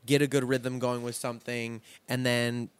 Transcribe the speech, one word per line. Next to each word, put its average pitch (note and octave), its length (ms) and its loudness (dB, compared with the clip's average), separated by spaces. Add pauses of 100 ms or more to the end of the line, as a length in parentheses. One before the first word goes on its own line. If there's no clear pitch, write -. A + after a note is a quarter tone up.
get C#3 160 4
a C#3+ 60 4
good C3+ 160 2
rhythm B2+ 340 0
going B2 240 0
with A#2+ 140 -6
something A#2 640 -6 (260)
and B2+ 200 0
then A#2+ 420 0 (100)